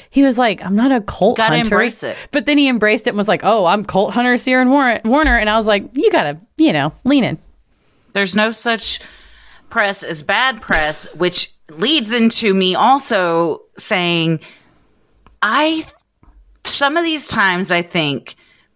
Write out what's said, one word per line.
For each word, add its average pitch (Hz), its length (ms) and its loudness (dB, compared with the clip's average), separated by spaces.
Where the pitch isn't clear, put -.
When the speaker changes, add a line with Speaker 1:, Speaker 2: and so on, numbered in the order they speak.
Speaker 1:
he 277 140 2
was 254 140 2
like, 226 280 0
"I'm 196 120 0
not 262 160 4
a 240 80 2
cult 220 340 0
Speaker 2:
Gotta 226 220 0
Speaker 1:
hunter." 220 180 0
Speaker 2:
embrace 226 260 -2
it. 120 140 -8
Speaker 1:
But 294 140 -2
then 294 120 2
he 277 120 4
embraced 214 380 0
it - 20 0
and 208 80 -2
was 202 100 0
like, 180 160 0
"Oh, 202 220 2
I'm 196 180 2
cult 196 300 -2
hunter 247 240 2
Ciaran 254 320 2
Warren-, 262 340 2
Warner," 254 320 2
and 214 140 0
I 214 80 2
was 226 100 0
like, 202 160 2
"You 359 180 2
gotta, 156 240 0
you 311 160 4
know, 151 220 -2
lean 262 220 2
in." 143 120 -4
Speaker 2:
There's 196 220 -2
no 214 160 2
such - 480 -4
press 202 320 -2
as 151 180 -8
bad 226 400 -2
press, 156 500 -4
<laughs> 151 60 -18
which 175 340 -2
leads 220 420 -2
into 226 400 2
me 185 220 0
also 180 840 2
saying, 170 640 0
I, 302 420 0
some 285 340 -2
of 339 60 0
these 311 240 -4
times 190 440 0
I 175 100 2
think, 151 540 -6